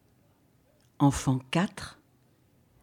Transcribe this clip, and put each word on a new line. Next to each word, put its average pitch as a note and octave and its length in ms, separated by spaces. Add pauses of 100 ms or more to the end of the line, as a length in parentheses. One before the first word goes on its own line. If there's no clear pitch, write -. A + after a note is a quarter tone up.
(1000)
enfant C3+ 400 (100)
quatre, - 480 (840)